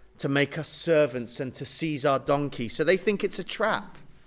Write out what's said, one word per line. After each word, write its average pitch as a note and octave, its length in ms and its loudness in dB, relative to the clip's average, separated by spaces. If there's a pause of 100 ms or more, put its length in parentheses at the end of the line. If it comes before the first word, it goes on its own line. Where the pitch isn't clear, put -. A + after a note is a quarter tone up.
(180)
to D#3 100 -2
make C#3 280 2
us D#3 120 -6
servants C#3+ 720 2
and C3 160 -6
to - 80 -6
seize D3+ 400 0
our C3+ 160 4
donkey." C#3+ 480 0
So D#3 160 0
they F3 120 6
think G3+ 280 0
it's G3 160 -4
a F3+ 40 -6
trap. - 540 -2 (280)